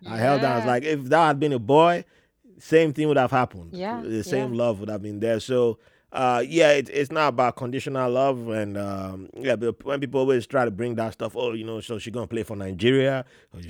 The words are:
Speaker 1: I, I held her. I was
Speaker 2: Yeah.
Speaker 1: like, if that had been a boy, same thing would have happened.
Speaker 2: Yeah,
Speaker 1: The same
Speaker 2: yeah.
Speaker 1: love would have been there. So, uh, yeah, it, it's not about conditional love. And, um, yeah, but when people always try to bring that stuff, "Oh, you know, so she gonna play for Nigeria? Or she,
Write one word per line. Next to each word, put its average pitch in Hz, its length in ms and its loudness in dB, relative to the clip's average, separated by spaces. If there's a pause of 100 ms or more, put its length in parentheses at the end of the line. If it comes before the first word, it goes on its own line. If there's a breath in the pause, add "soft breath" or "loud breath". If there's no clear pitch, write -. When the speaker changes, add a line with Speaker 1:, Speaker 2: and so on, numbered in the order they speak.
Speaker 1:
I, 110 100 -10
I - 20 -6
held 131 240 2
her. 139 60 2
I 127 80 2
was 113 100 0
Speaker 2:
Yeah. 127 60 2
Speaker 1:
like, 123 120 0
if 151 220 -2
that 156 220 4
had 143 120 2
been 147 140 0
a 123 60 0
boy, 165 440 4 (540 soft breath)
same 156 360 4
thing 151 140 0
would 143 100 4
have 127 140 2
happened. 98 420 -2
Speaker 2:
Yeah, 208 300 -8
Speaker 1:
The 110 200 -4
same 131 300 -4
Speaker 2:
yeah. 113 100 -4
Speaker 1:
love 110 180 0
would 107 80 -10
have 104 120 -8
been 104 180 -10
there. 113 200 0
So, 120 400 0 (320 soft breath)
uh, 123 340 2
yeah, 156 260 6
it, 139 180 2
it's 143 220 -2
not 156 180 2
about 123 260 0
conditional 131 560 -4
love. 127 380 0
And, 104 280 -4
um, 95 580 -8
yeah, 123 200 0
but 113 300 -4
when 139 140 -4
people 135 220 -2
always 131 260 2
try 131 180 0
to 113 60 -2
bring 117 240 -4
that 113 180 -4
stuff, 113 220 -8
"Oh, 120 180 -4
you 110 100 -8
know, 113 180 -8
so 110 180 -8
she 113 100 -12
gonna 107 180 -8
play 117 160 -6
for 107 120 -10
Nigeria? 123 720 2 (280 soft breath)
Or 87 80 -14
she, 85 80 -14